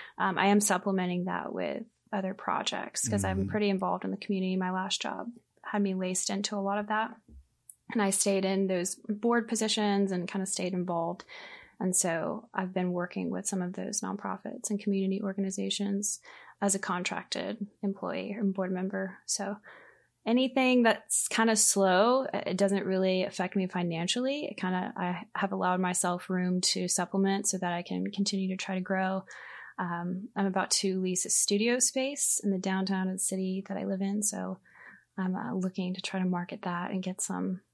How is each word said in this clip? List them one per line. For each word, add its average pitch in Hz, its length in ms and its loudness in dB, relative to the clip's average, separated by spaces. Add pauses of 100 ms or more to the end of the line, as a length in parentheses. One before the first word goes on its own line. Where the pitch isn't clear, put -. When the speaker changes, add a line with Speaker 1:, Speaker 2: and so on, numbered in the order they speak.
(180)
Speaker 1:
um, 190 180 0
I 190 100 4
am 202 140 8
supplementing 185 680 0
that - 260 -4
with 90 320 -4 (280)
other 190 220 -2
projects - 720 -4
'cause 202 160 2
I'm 190 180 0
Speaker 2:
Mm-hmm. 196 80 0
Speaker 1:
pretty 208 200 2
involved 185 340 0
in 190 60 -4
the 196 80 -4
community. 185 380 0
My 185 140 0
last 185 300 -2
job - 280 -6 (360)
had 208 160 0
me 196 140 2
laced 185 340 -2
into 202 280 -2
a 202 40 -2
lot 196 180 0
of 208 100 -4
that. 214 280 -2 (760)
And 226 120 0
I 196 80 4
stayed 190 340 4
in 190 240 2
those 185 280 0 (120)
board 233 400 2
positions 208 640 2
and 180 160 -2
kinda 190 180 -2
stayed 185 280 -2
involved. 175 500 -2 (560)
And 185 160 2
so 165 580 0
I've 185 200 -2
been 180 180 0
working 175 380 -2
with 185 160 -4
some 190 160 -2
of 180 100 -4
those 190 300 -4
nonprofits 196 680 -6
and 202 100 0
community 196 420 0
organizations 196 960 -4 (400)
as 196 140 2
a 196 40 0
contracted 185 880 -4 (160)
employee 190 500 -2
and 202 220 0
board 190 180 -2
member. 190 540 -4
So 202 300 -4 (720)
anything 254 580 4
that's - 440 2
kinda 226 280 4
slow, 208 760 6
it - 240 -2
doesn't 196 280 4
really 185 400 2
affect - 320 -4
me 190 100 2
financially. 185 840 -2
It 208 80 -10
kinda, 185 380 -2
I 180 280 -2 (100)
have 196 180 -2
allowed 185 280 2
myself 180 500 0
room 180 300 2
to 180 280 0
supplement 196 600 2
so - 100 0
that 180 140 -2
I 175 100 -2
can 185 280 -2
continue 196 380 0
to 185 80 -2
try 190 200 -4
to 185 60 0
grow. 190 420 0 (540)
Um, 180 580 -4
I'm 196 100 2
about 190 240 0 (120)
to 190 180 2
lease 185 240 0
a - 60 -6
studio 226 480 4
space 269 640 0
in 208 60 4
the 190 80 2
downtown 190 500 0
of 185 60 -2
the 190 40 -6
city 190 500 -2
that 196 80 -4
I - 80 -4
live 196 180 -2
in. 202 200 0
So 190 360 -4 (600)
I'm, 185 160 0
uh, - 200 -4
looking 185 400 -2
to 185 60 -8
try 190 200 -4
to 185 60 2
market 175 360 -2
that 180 280 -4
and 190 120 -2
get 185 180 -6
some, 185 400 -2 (140)